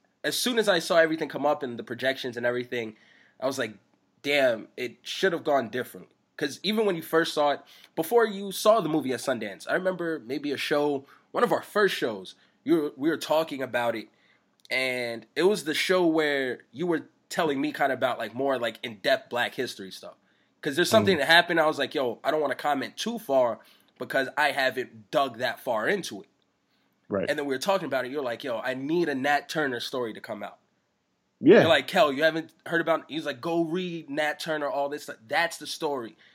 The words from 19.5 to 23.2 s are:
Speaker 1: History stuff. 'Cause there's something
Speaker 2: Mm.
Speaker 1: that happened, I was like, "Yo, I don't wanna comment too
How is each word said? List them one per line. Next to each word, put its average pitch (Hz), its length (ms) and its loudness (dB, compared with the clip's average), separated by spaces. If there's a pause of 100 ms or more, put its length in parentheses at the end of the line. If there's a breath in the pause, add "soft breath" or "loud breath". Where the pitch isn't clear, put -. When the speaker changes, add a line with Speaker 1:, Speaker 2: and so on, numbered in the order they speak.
Speaker 1:
History 107 380 -6
stuff. - 240 -16 (440)
'Cause 147 160 -4
there's 170 140 2
something 202 260 6
Speaker 2:
Mm. - 20 0
Speaker 1:
that 135 80 -2
happened, 170 340 6
I 156 60 4
was 151 120 0
like, 131 160 -2
"Yo, 127 300 0
I 135 80 0
don't 156 80 2
wanna 135 160 -2
comment 135 400 -2
too 233 240 -6